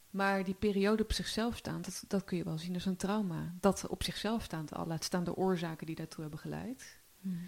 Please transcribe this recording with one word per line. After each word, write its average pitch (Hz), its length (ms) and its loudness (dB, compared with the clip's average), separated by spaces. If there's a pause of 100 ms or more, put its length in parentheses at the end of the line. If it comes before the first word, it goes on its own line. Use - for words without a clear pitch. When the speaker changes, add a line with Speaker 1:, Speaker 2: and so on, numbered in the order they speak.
Speaker 1:
Maar 196 340 2
die 190 100 0
periode 208 500 4
op - 100 0
zichzelf 226 440 0
staan, 165 240 -4
dat, - 260 -8
dat 190 160 2
kun - 140 -2
je 165 60 0
wel 160 140 -2
zien 175 160 -4
als 175 120 -2
een 185 120 2
trauma. 180 600 0
Dat - 280 6
op - 160 -2
zichzelf 214 400 0
staand 156 300 -6
al, 170 140 -2
laat 165 160 -2
staan 180 200 2
de 165 120 0
oorzaken 170 500 2
die 160 100 -4
daartoe 160 260 -8
hebben 151 180 -6
geleid. 165 600 -8 (200)
Speaker 2:
Mhm. 190 160 -2 (120)